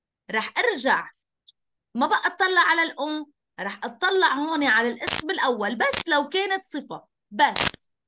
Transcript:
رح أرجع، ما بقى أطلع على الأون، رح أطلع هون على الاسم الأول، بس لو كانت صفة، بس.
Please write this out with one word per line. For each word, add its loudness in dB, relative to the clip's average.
رح -4
أرجع، 0
ما -2
بقى 0
أطلع 0
على 2
الأون، -6
رح -8
أطلع 0
هون -4
على 2
الاسم 2
الأول، -2
بس 2
لو 0
كانت -4
صفة، -6
بس. 2